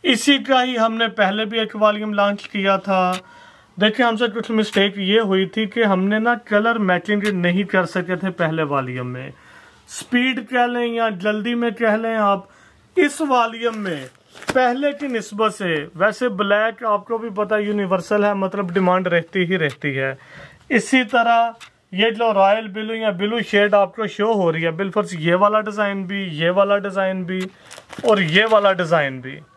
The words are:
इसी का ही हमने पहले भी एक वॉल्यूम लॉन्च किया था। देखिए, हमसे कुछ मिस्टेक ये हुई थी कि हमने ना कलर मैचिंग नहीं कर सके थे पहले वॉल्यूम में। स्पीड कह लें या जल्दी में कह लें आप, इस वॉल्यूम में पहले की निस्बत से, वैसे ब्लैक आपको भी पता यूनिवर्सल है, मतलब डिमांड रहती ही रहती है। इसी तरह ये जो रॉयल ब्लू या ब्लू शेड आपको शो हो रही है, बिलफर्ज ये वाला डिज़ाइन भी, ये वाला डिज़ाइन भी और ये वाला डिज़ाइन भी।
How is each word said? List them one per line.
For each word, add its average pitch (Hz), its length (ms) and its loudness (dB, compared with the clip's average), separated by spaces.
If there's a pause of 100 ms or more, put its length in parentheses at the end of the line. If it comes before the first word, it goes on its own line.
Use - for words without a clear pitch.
इसी 277 360 2
का 262 220 2
ही 254 140 -2
हमने 226 340 0
पहले 214 360 0
भी 220 140 -6
एक 220 160 -4
वॉल्यूम 214 380 0
लॉन्च 202 300 0
किया 196 360 0
था। 190 200 0 (760)
देखिए, 214 280 2
हमसे 233 240 0
कुछ 226 220 -6
मिस्टेक 208 480 2
ये 196 220 2
हुई 190 260 2
थी 220 200 -4
कि 233 160 -2
हमने 196 360 2
ना 233 160 2 (120)
कलर 226 320 2
मैचिंग 196 440 0 (120)
नहीं 180 300 0
कर 185 220 2
सके 180 300 -4
थे 185 160 -4
पहले 160 320 -2
वॉल्यूम 127 420 -4
में। 127 260 -12 (560)
स्पीड 247 580 -2
कह 247 200 2
लें 240 200 -2
या 226 300 -2
जल्दी 214 380 -2
में 233 180 -2
कह 220 240 0
लें 226 180 -4
आप, 202 320 0 (500)
इस 294 260 2
वॉल्यूम 226 540 0
में 170 280 -6 (440)
पहले 262 440 2
की 285 160 -8
निस्बत 214 440 -2
से, 175 200 -4 (220)
वैसे 214 360 0
ब्लैक 208 540 0
आपको 214 320 -2
भी 226 160 -6
पता 208 260 0
यूनिवर्सल 202 680 0
है, 208 100 2
मतलब 190 360 -4
डिमांड 180 380 2
रहती 170 360 0
ही 185 120 0
रहती 143 380 -2
है। 135 220 -4 (540)
इसी 254 340 2
तरह 233 500 2 (400)
ये 220 180 2
जो 226 200 0
रॉयल 202 360 4
ब्लू 220 260 -8
या 220 180 0
ब्लू 208 300 -2
शेड 208 320 2
आपको 202 340 2
शो 214 240 0
हो 185 180 2
रही 160 120 -2
है, 165 100 0
बिलफर्ज 185 460 -4
ये 170 160 2
वाला 208 260 4
डिज़ाइन 202 460 -4
भी, 196 180 -6 (100)
ये 151 160 0
वाला 202 280 2
डिज़ाइन 190 460 -4
भी 185 200 -4 (600)
और 208 160 4
ये 180 260 4
वाला 202 260 6
डिज़ाइन 151 480 0
भी। 135 180 -14 (180)